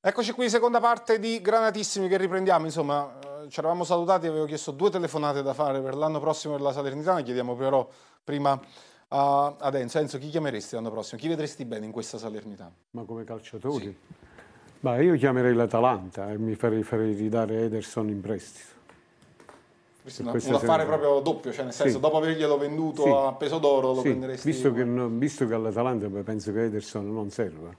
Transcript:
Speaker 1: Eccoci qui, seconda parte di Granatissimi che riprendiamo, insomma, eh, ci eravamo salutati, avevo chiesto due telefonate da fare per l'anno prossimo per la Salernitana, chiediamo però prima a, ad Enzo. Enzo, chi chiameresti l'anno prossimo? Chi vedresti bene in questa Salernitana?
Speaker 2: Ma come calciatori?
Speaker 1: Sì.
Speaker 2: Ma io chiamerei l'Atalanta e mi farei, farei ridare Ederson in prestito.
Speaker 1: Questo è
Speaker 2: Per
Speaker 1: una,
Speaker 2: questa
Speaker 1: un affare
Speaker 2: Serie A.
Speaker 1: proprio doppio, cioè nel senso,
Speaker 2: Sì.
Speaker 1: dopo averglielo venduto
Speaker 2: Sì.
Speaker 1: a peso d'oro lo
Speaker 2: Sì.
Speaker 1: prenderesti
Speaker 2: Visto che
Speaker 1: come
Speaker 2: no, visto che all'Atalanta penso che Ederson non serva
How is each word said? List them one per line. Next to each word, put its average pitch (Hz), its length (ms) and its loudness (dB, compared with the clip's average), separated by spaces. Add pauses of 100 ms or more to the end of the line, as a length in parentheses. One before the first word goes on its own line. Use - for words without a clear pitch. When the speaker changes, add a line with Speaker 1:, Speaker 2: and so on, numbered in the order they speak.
Speaker 1:
Eccoci 208 280 0
qui, 240 180 -2
seconda 233 300 4
parte 226 400 2
di 226 220 -2
Granatissimi 208 680 0
che 190 100 4
riprendiamo, 185 480 2
insomma, 143 540 -2 (240)
eh, 143 60 -16
ci - 100 -8
eravamo 170 240 0
salutati, 170 420 2
avevo 156 200 0
chiesto 147 260 -8
due 165 180 2
telefonate 147 540 -2
da 135 100 -2
fare 139 260 0
per 131 160 -4
l'anno 156 240 -2
prossimo 151 360 -2
per 139 80 -4
la 139 80 2
Salernitana, 147 500 -2
chiediamo 123 340 -2
però 135 320 2 (360)
prima 143 360 0 (500)
a, 143 500 4
ad 139 160 -2
Enzo. 131 240 -2
Enzo, 139 180 -2
chi 143 120 -10
chiameresti 143 440 -4
l'anno 113 160 -6
prossimo? 110 320 -8
Chi 151 60 -6
vedresti 151 380 -4
bene 110 200 -8
in 110 60 -12
questa 110 260 -10
Salernitana? 104 560 -12 (180)
Speaker 2:
Ma 117 120 -10
come 113 200 -10
calciatori? 117 640 -6
Speaker 1:
Sì. 95 100 -10 (840)
Speaker 2:
Ma 123 200 2
io 170 160 6
chiamerei 127 380 4
l'Atalanta 110 760 2
e 107 80 -6
mi 110 160 -2
farei, 110 260 0
farei 110 320 0
ridare 110 520 0
Ederson 110 440 -4
in 101 120 -4
prestito. - 480 -8 (1300)
Speaker 1:
Questo 131 220 -12
è - 20 -4
Speaker 2:
Per - 0 -
Speaker 1:
una, 117 60 -4
Speaker 2:
questa 120 180 -2
Speaker 1:
un 151 60 4
affare 156 260 4
Speaker 2:
Serie 151 140 2
A. - 20 0
Speaker 1:
proprio 143 240 4
doppio, 139 320 -2
cioè 135 120 -6
nel 120 80 -8
senso, 135 200 2
Speaker 2:
Sì. 127 60 -2
Speaker 1:
dopo 156 180 4
averglielo 156 400 2
venduto 147 460 -2
Speaker 2:
Sì. 143 60 6
Speaker 1:
a 135 240 4
peso 151 260 -2
d'oro 135 340 6
lo 127 80 0
Speaker 2:
Sì. 135 80 2
Speaker 1:
prenderesti 131 400 -2
Speaker 2:
Visto 131 240 2
che 120 80 0
Speaker 1:
come 120 140 0
Speaker 2:
no, 123 140 0
visto 131 380 -2
che 110 60 0
all'Atalanta 110 540 -2 (160)
penso 107 280 -6
che 110 120 0
Ederson 107 500 -4
non 107 160 -6
serva 85 500 -6